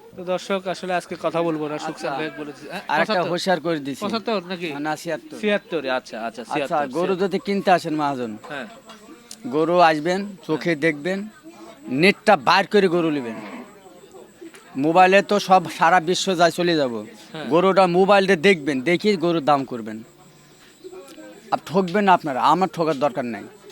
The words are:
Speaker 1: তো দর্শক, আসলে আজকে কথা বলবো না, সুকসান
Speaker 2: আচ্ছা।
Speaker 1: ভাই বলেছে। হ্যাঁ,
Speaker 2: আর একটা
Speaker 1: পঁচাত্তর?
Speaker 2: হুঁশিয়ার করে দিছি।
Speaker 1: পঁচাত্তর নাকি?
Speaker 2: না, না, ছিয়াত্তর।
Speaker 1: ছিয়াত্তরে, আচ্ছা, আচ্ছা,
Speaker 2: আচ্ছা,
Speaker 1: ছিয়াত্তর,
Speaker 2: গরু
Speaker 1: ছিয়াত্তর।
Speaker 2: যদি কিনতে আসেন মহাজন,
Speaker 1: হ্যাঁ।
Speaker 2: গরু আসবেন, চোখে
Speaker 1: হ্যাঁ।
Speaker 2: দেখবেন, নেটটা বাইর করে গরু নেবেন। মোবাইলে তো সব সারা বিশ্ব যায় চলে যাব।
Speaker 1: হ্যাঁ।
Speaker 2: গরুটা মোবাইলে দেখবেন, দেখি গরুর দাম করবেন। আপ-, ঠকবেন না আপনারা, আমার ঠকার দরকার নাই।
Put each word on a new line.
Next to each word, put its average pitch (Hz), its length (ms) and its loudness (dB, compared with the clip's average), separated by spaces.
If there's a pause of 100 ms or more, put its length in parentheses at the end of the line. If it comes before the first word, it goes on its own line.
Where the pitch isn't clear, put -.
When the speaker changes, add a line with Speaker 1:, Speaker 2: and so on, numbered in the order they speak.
(160)
Speaker 1:
তো 180 80 -14
দর্শক, 185 440 -4
আসলে 180 260 -6
আজকে 175 280 -4
কথা 165 200 -2
বলবো 156 260 -2
না, 151 100 -6
সুকসান 156 160 -8
Speaker 2:
আচ্ছা। - 160 -8
Speaker 1:
ভাই 151 280 -4
বলেছে। 147 320 -14
হ্যাঁ, 139 180 -10
Speaker 2:
আর 151 140 2
একটা 180 120 0
Speaker 1:
পঁচাত্তর? 175 180 0
Speaker 2:
হুঁশিয়ার 180 280 0
করে 160 200 -2
দিছি। 139 260 -8
Speaker 1:
পঁচাত্তর 208 420 -4
নাকি? 175 240 -8
Speaker 2:
না, 143 80 -10
না, 156 160 -4
ছিয়াত্তর। 151 440 -10
Speaker 1:
ছিয়াত্তরে, 202 500 -2
আচ্ছা, 127 320 -6
আচ্ছা, 117 200 -8
Speaker 2:
আচ্ছা, 117 120 -8
Speaker 1:
ছিয়াত্তর, 147 340 -2
Speaker 2:
গরু 151 180 -4
Speaker 1:
ছিয়াত্তর। 185 220 0
Speaker 2:
যদি 190 180 -4
কিনতে 196 260 0
আসেন 165 240 2
মহাজন, 127 420 -4 (120)
Speaker 1:
হ্যাঁ। 135 180 -10 (800)
Speaker 2:
গরু 160 320 2
আসবেন, 170 460 2 (220)
চোখে 156 160 -2
Speaker 1:
হ্যাঁ। 175 120 0
Speaker 2:
দেখবেন, 165 520 -2 (600)
নেটটা 180 460 4
বাইর 170 320 2
করে 196 200 4
গরু 165 240 0
নেবেন। 123 220 -4 (1400)
মোবাইলে 185 460 6
তো 202 180 0
সব 185 240 4 (140)
সারা 180 220 4
বিশ্ব 175 360 0
যায় 170 160 4
চলে 175 240 0
যাব। 120 300 -2 (280)
Speaker 1:
হ্যাঁ। 156 120 -12
Speaker 2:
গরুটা 180 420 4
মোবাইলে 196 480 4
দেখবেন, 147 460 2
দেখি 175 340 0
গরুর 165 300 0
দাম 139 180 4
করবেন। 110 400 -10 (1500)
আপ-, - 140 -2
ঠকবেন 185 380 0
না 190 100 6
আপনারা, 143 280 0
আমার 160 320 4
ঠকার 160 260 -2
দরকার 135 260 -2
নাই। 107 180 -8 (280)